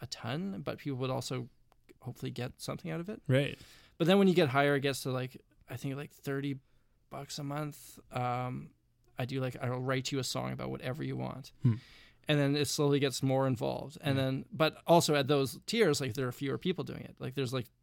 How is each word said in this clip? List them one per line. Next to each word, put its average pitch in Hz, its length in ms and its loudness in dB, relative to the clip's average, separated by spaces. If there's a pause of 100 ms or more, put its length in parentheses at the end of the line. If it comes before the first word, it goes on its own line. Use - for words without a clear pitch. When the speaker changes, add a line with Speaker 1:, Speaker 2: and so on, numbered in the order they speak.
Speaker 1:
a - 60 -14
ton, 175 580 -6
but - 140 -6
people 139 200 -6
would 131 120 -2
also 127 360 -4 (540)
hopefully 127 300 -8
get 123 260 -6
something 143 340 -8
out 160 80 -4
of 170 100 -8
it. 214 180 -10
Speaker 2:
Right. 135 320 2 (400)
Speaker 1:
But 165 80 4
then 190 100 8
when 196 100 8
you 180 60 8
get 160 160 6
higher, 143 260 4
it 139 60 2
gets 139 220 -2
to, 135 80 -4
like, 127 280 -6 (300)
I 127 80 -10
think, 135 180 -6
like, 151 160 -10
thirty 139 460 -4 (540)
bucks 139 280 -10
a 147 40 -6
month. 143 560 -8 (120)
Um, 127 580 -4 (500)
I 127 60 0
do, 131 140 -4
like, 127 220 -2
I'll 127 180 -2
write 131 320 -2
you 139 80 -2
a 127 40 -2
song 127 280 -4
about 131 200 -6
whatever 131 320 -6
you 131 120 -4
want. 127 360 -8 (100)
Speaker 2:
Hmm. 117 140 6 (520)
Speaker 1:
And 151 120 4
then 143 160 2
it 147 120 2
slowly 143 320 4
gets 135 240 0
more 135 220 4
involved. 131 560 -2
And 135 160 0
Speaker 2:
Yeah. 135 60 2
Speaker 1:
then, 135 280 -2
but 156 260 0 (100)
also - 280 8
at 139 120 2
those 139 400 2
tiers, 196 340 4
like, 131 140 -4
there 131 120 -2
are 123 40 -4
fewer 135 260 -4
people 170 260 -2
doing 131 180 -10
it. - 180 -16
Like, 127 160 -8
there's, 131 180 -2
like, 131 140 -4 (160)